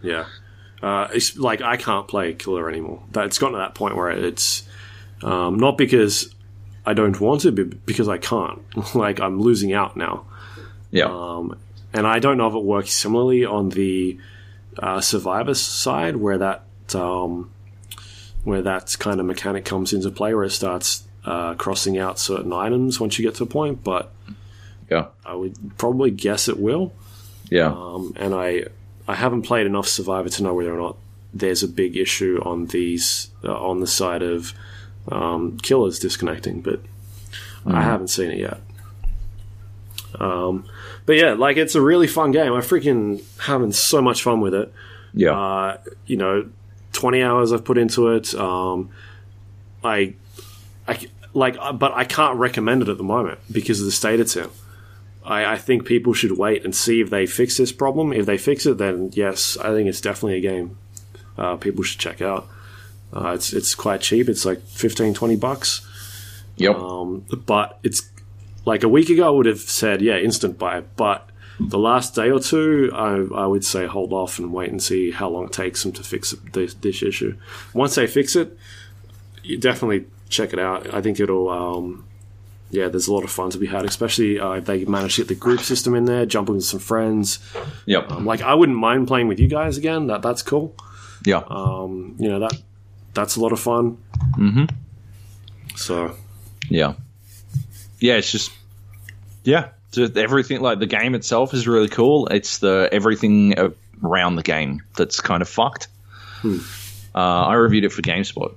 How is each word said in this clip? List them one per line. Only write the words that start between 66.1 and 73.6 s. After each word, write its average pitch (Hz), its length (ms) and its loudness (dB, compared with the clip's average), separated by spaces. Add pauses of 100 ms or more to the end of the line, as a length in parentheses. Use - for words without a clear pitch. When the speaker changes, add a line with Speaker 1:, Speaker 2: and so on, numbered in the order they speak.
Speaker 2:
Yep. 101 180 4
Speaker 1:
Um, 92 500 -6 (200)
but - 380 0
it's, - 260 -2 (560)
like, 110 180 2
a 113 60 6
week 156 200 8
ago 170 180 6
I - 20 6
would 139 160 6
have 107 140 4
said, 101 420 0
yeah, 107 160 4
instant 101 400 0
buy. 87 240 -4
But - 480 -2 (300)
the 104 200 -2
last 120 360 2
day 117 160 4
or 135 80 4
two, 156 540 2
I, 98 500 -2
I - 20 0
would 98 180 2